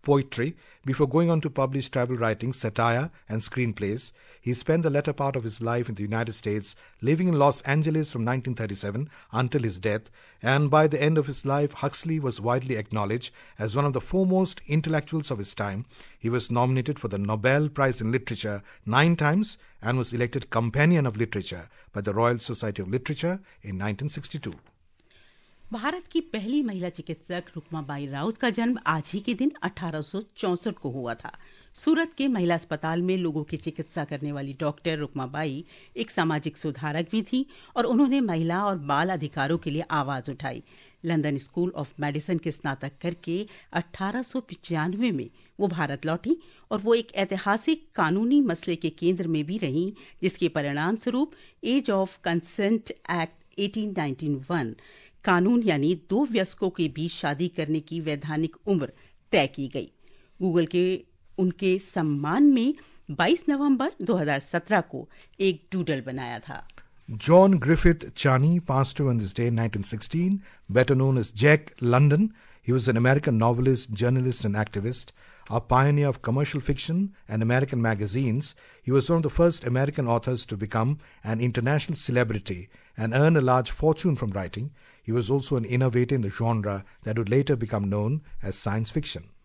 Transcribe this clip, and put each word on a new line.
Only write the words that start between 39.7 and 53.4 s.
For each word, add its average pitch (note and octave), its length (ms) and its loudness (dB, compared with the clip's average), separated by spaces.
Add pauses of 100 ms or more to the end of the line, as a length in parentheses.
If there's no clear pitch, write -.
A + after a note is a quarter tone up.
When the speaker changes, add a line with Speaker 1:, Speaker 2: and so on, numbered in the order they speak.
Speaker 2:
लिए D3+ 140 -4 (140)
आवाज C3+ 320 -4
उठाई। C3 320 -8 (420)
लंदन D3 340 0
स्कूल F3 400 -4
of C#3+ 80 -6 (140)
मेडिसिन D3+ 440 -2
के D#3 80 -4
स्नातक C#3 400 -6 (100)
करके E3+ 340 -6 (360)
अठारह G3 580 -6
सौ C4 100 -4 (120)
पचानवे F3+ 640 -2
में A#2 100 -8 (320)
वो G3 80 2
भारत D3+ 380 -4
लौटी F#3+ 300 -2 (340)
और G#3+ 140 -2
वो A#3 100 4
एक A#3 180 0 (120)
ऐतिहासिक G#3 600 0 (120)
कानूनी G#3+ 440 4
मसले F3 360 0
के E3 140 -2
केंद्र F3 380 0
में D3+ 180 0
भी G3 120 -4
रहीं, F3 340 -2 (300)
जिसके F3 340 0
परिणाम D3+ 480 0
स्वरूप B3+ 280 0 (420)
Age B3+ 240 0
of F#3+ 180 -2 (100)
Consent G3+ 640 0 (260)
Act E3 180 -4 (220)